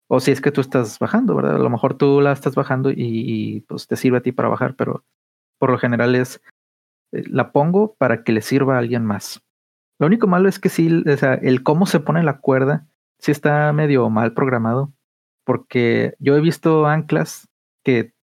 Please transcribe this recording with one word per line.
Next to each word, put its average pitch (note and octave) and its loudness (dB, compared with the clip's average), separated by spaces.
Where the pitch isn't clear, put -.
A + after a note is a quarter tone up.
o B2+ 2
si C#3+ 2
es C3+ 2
que C#3+ 0
tú C#3+ -2
estás B2+ -2
bajando, G#3 0
¿verdad? - 0
A - 0
lo B2+ 0
mejor C3 -2
tú C#3 2
la C#3+ 2
estás C3+ -6
bajando C3+ -2
y, - -2
y, A2+ -4
pues, - -14
te - -4
sirve B2 2
a A#2+ -6
ti B2 -2
para A#2+ -2
bajar, B2+ -2
pero - -6
por C3 0
lo B2 2
general B2 0
es, B2+ -4
eh, - -8
la - -2
pongo F3+ 0
para A#2 -2
que A#2+ 0
le G#2+ 0
sirva C3 0
a B2+ 0
alguien A#2+ -2
más. - -6
Lo D3 2
único A3 2
malo F#3 4
es F#3+ -2
que F#3 0
sí, E3 2
o C#3+ 2
sea, C3+ 2
el C3 0
cómo E3 2
se E3 2
pone D3+ 0
la C#3+ -2
cuerda C3+ 0
sí - -2
está D3 0
medio C#3+ 2
mal A#2 0
programado, B2+ -2
porque A#2 -2
yo C#3 2
he D3+ 4
visto D#3+ 2
anclas D#3 -2
que A#2+ 0